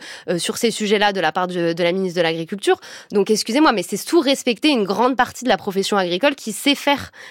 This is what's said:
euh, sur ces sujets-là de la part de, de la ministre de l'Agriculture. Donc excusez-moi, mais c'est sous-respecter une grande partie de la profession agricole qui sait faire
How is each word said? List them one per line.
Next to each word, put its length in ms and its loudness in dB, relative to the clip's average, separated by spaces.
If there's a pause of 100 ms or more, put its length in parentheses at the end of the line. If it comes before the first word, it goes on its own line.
(300)
euh, 80 -2
sur 180 -6
ces 140 0
sujets-là 420 2
de 80 -4
la 100 2
part 160 -2
de, 280 -2
de 80 -2
la 100 2
ministre 240 -2
de 60 2
l'Agriculture. 580 -2 (320)
Donc 180 2
excusez-moi, 420 4
mais 100 -2
c'est 160 -6
sous-respecter 720 2
une 140 2
grande 300 0
partie 300 -2
de 60 2
la 80 2
profession 400 -2
agricole 380 0
qui 160 -10
sait 220 0
faire 380 -2 (180)